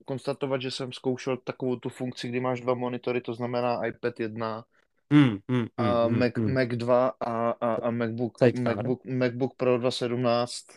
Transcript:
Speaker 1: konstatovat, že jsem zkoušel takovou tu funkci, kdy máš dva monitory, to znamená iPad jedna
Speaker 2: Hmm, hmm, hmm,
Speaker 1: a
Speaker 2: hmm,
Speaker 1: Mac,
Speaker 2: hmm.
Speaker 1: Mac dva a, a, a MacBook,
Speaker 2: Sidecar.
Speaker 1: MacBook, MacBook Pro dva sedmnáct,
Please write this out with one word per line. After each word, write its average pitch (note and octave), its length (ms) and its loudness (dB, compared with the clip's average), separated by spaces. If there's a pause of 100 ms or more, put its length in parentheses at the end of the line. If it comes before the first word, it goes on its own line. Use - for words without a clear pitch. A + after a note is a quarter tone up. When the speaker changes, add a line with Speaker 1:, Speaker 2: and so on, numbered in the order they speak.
Speaker 1:
konstatovat, C3+ 560 -4
že C3 100 -6
jsem B2+ 220 -8
zkoušel B2+ 440 -2
takovou - 380 -4
tu A#2+ 140 -8
funkci, B2 400 -6
kdy B2 100 -2
máš B2+ 220 0
dva B2 120 0
monitory, B2 480 -2
to B2 120 -6
znamená A#2+ 520 -2
iPad A#2+ 340 -4
jedna A2+ 460 -6 (460)
Speaker 2:
Hmm, D3 180 8
hmm, G2+ 100 -2 (100)
hmm, B2 180 0 (100)
Speaker 1:
a A#2 280 2
Speaker 2:
hmm, A#2 140 2
Speaker 1:
Mac, B2 180 4
Speaker 2:
hmm. A2+ 160 0
Speaker 1:
Mac C3 140 2
dva B2 400 2 (120)
a, A#2 300 -2
a, A#2 240 0
a A#2+ 180 -2
MacBook, A#2 460 -2
Speaker 2:
Sidecar. A#2+ 380 4
Speaker 1:
MacBook, A#2+ 300 -2
MacBook B2+ 500 -2
Pro B2+ 220 2
dva B2 140 0
sedmnáct, A#2+ 760 0 (120)